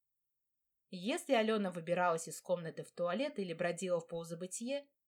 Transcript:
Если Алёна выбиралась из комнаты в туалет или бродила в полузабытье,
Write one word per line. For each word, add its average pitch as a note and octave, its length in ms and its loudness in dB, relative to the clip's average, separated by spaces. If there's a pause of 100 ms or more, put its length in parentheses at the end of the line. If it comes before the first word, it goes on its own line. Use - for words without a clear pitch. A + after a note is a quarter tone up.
(920)
Если B3+ 440 0
Алёна A3 360 4
выбиралась E3+ 560 2
из D#3 140 -10
комнаты E3+ 420 -2
в - 80 -16
туалет A3 480 0
или F#3 140 -2
бродила F3 480 0
в - 80 -8
полузабытье, F3+ 800 -6 (200)